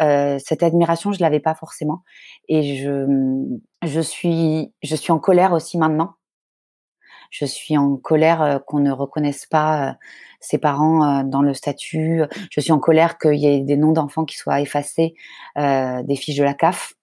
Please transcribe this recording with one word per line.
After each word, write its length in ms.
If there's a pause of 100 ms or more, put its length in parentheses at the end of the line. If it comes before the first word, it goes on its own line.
euh, 420
cette 200
admiration, 480
je 80
l'avais 220
pas 120
forcément. 480 (460)
Et 300
je, 280 (760)
je 160
suis, 720 (100)
je 140
suis 160
en 80
colère 320
aussi 260
maintenant. 360 (1160)
Je 160
suis 320
en 200
colère, 440
euh, 160
qu'on 220
ne 120
reconnaisse 540
pas, 440
euh, 40 (460)
ses 180
parents, 460 (160)
euh, 40
dans 200
le 100
statut. 680 (260)
Je 120
suis 100
en 80
colère 400
qu'il 160
y 100
ait 140
des 180
noms 140
d'enfants 340
qui 120
soient 240
effacés, 520 (440)
euh, 440
des 140
fiches 220
de 60
la 120
caf. 480